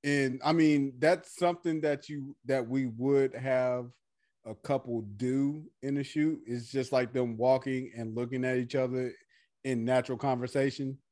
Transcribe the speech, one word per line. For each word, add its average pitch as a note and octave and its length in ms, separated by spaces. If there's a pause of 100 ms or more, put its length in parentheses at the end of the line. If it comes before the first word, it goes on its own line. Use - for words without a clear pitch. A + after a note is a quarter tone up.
And C#3 420
I D#3 80
mean, D3 460
that's E3 360
something E3+ 460
that D3 280
you, C#3+ 260 (100)
that C3 220
we C3 180
would C3 480
have B2+ 560 (560)
a A2 80
couple B2 480 (160)
do C#3 480 (160)
in C#3 160
a C#3 60
shoot. D3+ 420
It's A#2+ 260
just, C3 200
like, B2+ 200
them B2 260
walking C3 600
and A2+ 180
looking B2 300
at B2+ 120
each B2 180
other B2+ 360 (520)
in B2 200
natural B2 360
conversation. C3+ 800 (120)